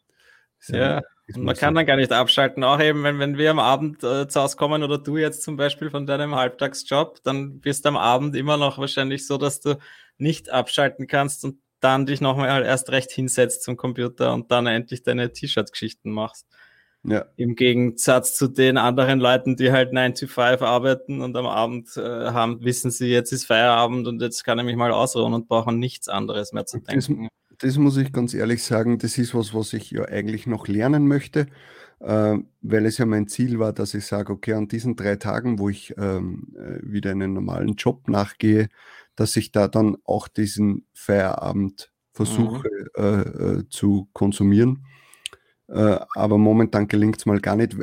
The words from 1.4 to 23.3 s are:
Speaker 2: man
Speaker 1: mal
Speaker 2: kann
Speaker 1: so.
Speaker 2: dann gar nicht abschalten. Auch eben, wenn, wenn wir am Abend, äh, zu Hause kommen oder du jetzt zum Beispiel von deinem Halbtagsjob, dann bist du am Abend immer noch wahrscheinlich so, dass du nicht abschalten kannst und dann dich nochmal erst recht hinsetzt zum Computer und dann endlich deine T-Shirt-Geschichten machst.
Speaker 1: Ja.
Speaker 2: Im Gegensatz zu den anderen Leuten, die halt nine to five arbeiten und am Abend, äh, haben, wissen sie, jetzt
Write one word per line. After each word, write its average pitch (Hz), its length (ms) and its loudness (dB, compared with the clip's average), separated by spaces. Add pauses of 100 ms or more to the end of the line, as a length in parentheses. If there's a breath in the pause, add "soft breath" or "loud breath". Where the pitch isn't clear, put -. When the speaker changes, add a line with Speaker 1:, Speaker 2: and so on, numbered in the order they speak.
Speaker 2:
man - 20 0
Speaker 1:
mal 131 100 0
Speaker 2:
kann 147 180 2
Speaker 1:
so. 165 40 4
Speaker 2:
dann 160 80 2
gar 139 100 4
nicht 131 160 2
abschalten. 131 500 2
Auch 139 160 4
eben, 151 240 2
wenn, 143 160 0
wenn 143 200 -2
wir 156 120 4
am 156 80 2
Abend, 139 460 0
äh, 139 240 0
zu 151 120 0
Hause 139 160 0
kommen 151 260 0
oder 143 160 -2
du 143 180 -6
jetzt 151 260 -2
zum 151 140 -8
Beispiel 143 340 -2
von 143 160 -6
deinem 147 300 -2
Halbtagsjob, 139 880 -2
dann 139 360 -4
bist 139 240 -4
du 147 40 4
am 147 80 0
Abend 131 400 2
immer 147 220 0
noch 139 200 0
wahrscheinlich 135 480 -4
so, 139 120 -2
dass 143 220 -2
du 143 180 -2 (400 loud breath)
nicht 147 320 -2
abschalten 131 580 0
kannst 143 360 -2
und 139 120 -8 (240)
dann 131 260 4
dich 139 140 -2
nochmal 135 440 2
erst 127 280 0
recht 131 180 0
hinsetzt 123 540 0
zum 123 120 -6
Computer 123 580 -2
und 120 180 -4
dann 120 160 2
endlich 117 340 -4
deine 123 300 -2
T-Shirt-Geschichten - 800 -6
machst. 107 340 -8 (580 soft breath)
Speaker 1:
Ja. 104 200 0 (100)
Speaker 2:
Im 120 220 -4
Gegensatz 123 800 2
zu 139 100 2
den 135 300 4
anderen 127 420 2
Leuten, 127 380 2
die 131 160 4
halt 127 200 2
nine 127 220 0
to 135 140 -10
five 123 340 2
arbeiten 131 580 0
und 127 160 -6
am 123 100 -4
Abend, 113 500 -4
äh, - 40 -10 (300)
haben, 117 320 -2
wissen 123 300 -2
sie, 123 160 -4
jetzt 120 240 2